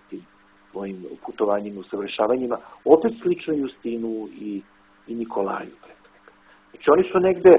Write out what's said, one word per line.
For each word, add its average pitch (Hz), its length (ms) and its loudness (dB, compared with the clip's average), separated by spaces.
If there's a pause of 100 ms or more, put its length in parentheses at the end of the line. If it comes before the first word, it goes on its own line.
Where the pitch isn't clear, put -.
(100)
tim 92 160 -16 (440)
svojim 95 340 -10 (220)
putovanjima, 104 540 -4
usavršavanjima, 110 760 -4 (280)
opet 160 280 4 (100)
slično 165 320 -2
Justinu 117 720 -6 (120)
i, 101 220 -8 (460)
i 117 60 -10
Nikolaju, 101 680 -6
pre - 200 -20
svega. - 300 -20 (380)
Znači, - 200 -2
oni 180 220 4
su 190 60 0
negde, 185 400 6